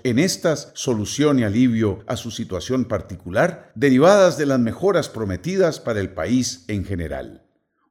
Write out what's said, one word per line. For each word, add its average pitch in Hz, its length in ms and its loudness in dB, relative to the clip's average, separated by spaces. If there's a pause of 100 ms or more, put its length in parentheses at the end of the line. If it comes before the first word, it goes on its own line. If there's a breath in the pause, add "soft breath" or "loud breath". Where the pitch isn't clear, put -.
en 123 160 0
estas 175 540 -2
solución 131 680 0
y 117 40 2
alivio 113 640 2
a 123 100 -4
su 120 120 -10
situación 113 540 -4
particular, 107 880 -4
derivadas 147 640 6
de 143 100 -2
las 135 120 2
mejoras 147 480 0
prometidas 147 720 -2
para 107 220 -4
el 92 80 -4
país 92 580 -2
en 101 160 -4
general. 71 640 -8 (460)